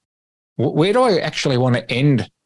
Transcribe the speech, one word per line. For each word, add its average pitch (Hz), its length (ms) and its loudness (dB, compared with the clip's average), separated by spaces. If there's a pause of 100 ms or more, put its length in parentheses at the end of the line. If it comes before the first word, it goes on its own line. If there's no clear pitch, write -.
(580)
"Wh-, 156 180 -2
where 170 160 2
do 240 100 2
I 220 180 2
actually 143 380 -4
wanna 123 300 0
end 127 420 0 (160)